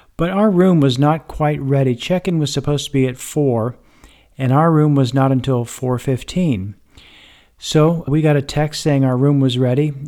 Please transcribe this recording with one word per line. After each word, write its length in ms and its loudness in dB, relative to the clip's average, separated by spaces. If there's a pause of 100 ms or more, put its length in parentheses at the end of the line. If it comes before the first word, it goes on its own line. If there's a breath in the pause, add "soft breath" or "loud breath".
(180 loud breath)
But 100 -2
our 220 2
room 300 4
was 180 2
not 280 0
quite 360 -4
ready. 320 0
Check-in 440 -4
was 140 -2
supposed 320 -4
to 80 -14
be 140 2
at 100 -4
four, 600 -2 (600 soft breath)
and 160 0
our 180 4
room 240 4
was 200 0
not 180 2
until 320 0
four 340 -4
fifteen. 760 -4 (800 loud breath)
So 500 0
we 140 0
got 160 2
a 60 0
text 400 -4
saying 220 2
our 120 0
room 240 2
was 160 0
ready, 380 0 (140)